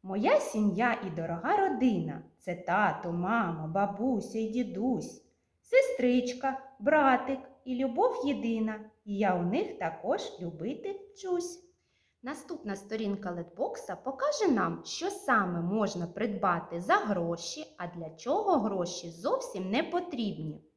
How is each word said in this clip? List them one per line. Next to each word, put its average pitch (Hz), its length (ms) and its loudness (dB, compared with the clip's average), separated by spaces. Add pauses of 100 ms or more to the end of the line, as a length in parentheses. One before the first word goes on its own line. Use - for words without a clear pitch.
Моя 214 380 4
сім'я 214 640 2
і 180 40 -4
дорога 165 460 0
родина — 226 640 2 (160)
це 175 160 -6
тато, 175 580 0
мама, 175 540 0
бабуся 202 720 0
і 220 80 0
дідусь, 214 760 -2 (400)
сестричка, 254 960 2 (180)
братик 269 640 4 (240)
і 254 100 -4
любов 269 520 2
єдина. 220 640 -2 (140)
І 202 140 -4
я 196 160 4
у 175 80 0
них 220 360 0
також 196 420 -2 (200)
любити 180 520 -6
вчусь. 359 720 -6 (580)
Наступна 262 540 -8
сторінка 202 540 -4
летбокса - 680 -6
покаже 440 520 -2
нам, 175 360 2
що - 260 -4
саме 202 500 0
можна 180 460 0
придбати 175 760 -2
за 220 140 4
гроші, 190 840 -2
а 180 80 -8
для 165 240 -10
чого 339 480 2
гроші 180 520 -2
зовсім 185 600 -2
не 254 120 2
потрібні. 214 840 -4 (120)